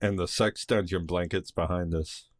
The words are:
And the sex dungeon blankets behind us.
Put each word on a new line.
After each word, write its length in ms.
And 160
the 120
sex 360
dungeon 420
blankets 440
behind 420
us. 360